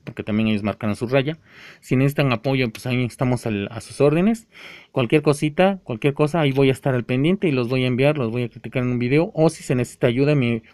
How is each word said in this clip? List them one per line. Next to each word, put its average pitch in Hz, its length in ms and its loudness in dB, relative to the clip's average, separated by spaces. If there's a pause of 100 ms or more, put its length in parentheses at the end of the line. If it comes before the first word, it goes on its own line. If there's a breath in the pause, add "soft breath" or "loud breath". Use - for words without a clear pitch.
porque - 200 -10
también 107 240 0
ellos 107 160 0
marcan 104 320 -4
su 117 120 -6
raya. 135 320 0 (420 loud breath)
Si - 140 -2
necesitan 139 360 2
apoyo, 127 400 -2
pues - 140 -14
ahí 127 180 -2
estamos 123 420 -2
al, 101 260 -4
a 113 100 -12
sus - 200 -12
órdenes. 175 460 2 (440 loud breath)
Cualquier 131 300 2
cosita, 156 600 0
cualquier 123 300 -2
cosa, 151 260 0
ahí 147 120 2
voy 135 180 4
a - 20 6
estar 127 220 -2
al 123 100 0
pendiente 156 440 0
y 156 40 2
los 127 160 0
voy 127 160 0
a 127 40 0
enviar, 135 300 2
los 117 140 -2
voy 123 120 -4
a 117 60 -6
criticar 120 340 -6
en 123 60 0
un 123 100 -2
video. 143 340 0
O 160 160 4
si - 140 -4
se 143 120 -2
necesita 123 320 -2
ayuda, 139 280 2
me 117 280 0 (100)